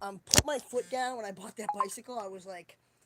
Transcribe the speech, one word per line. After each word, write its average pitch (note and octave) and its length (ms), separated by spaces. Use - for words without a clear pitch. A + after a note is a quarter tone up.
I'm G3+ 180
put - 240
my C#4+ 140
foot - 320
down. B3+ 260
When A3+ 80
I G3+ 80
bought F#3+ 240
that G#3+ 180
bicycle, A3+ 440
I G#3 80
was F#3+ 200
like, F3+ 320